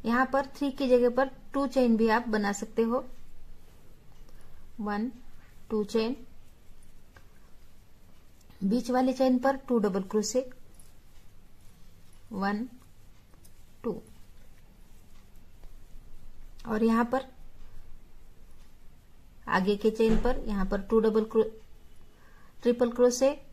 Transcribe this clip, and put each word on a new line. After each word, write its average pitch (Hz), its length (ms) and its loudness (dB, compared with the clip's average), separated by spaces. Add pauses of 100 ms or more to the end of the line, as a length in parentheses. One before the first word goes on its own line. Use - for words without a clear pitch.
यहाँ 233 280 4
पर 269 140 2 (100)
three 285 140 0
की 269 180 -2
जगह 247 220 8
पर 262 200 2 (220)
two 277 140 2
chain 247 300 4
भी 226 120 4
आप 226 200 4
बना 208 240 0
सकते 220 300 -2
हो, 233 220 0 (1800)
One, 208 300 -2 (600)
two 214 140 2
chain, 226 320 0 (2500)
बीच 240 260 2
वाली 254 220 4
chain 262 260 4
पर 262 200 4
टू 240 200 2
double 196 260 2
क्रोशे, 214 360 0 (1900)
वन, 208 320 0 (1200)
टू 220 100 -2 (2750)
और 220 180 2
यहाँ 226 200 6
पर 262 200 0 (2250)
आगे 190 280 4
के 220 140 4
chain 220 320 4
पर 254 260 2
यहाँ 202 180 2
पर 196 140 0
टू 226 200 4
double 220 260 4
क्रो-, 220 200 4 (1120)
triple 240 340 2
क्रोशे 247 400 6 (200)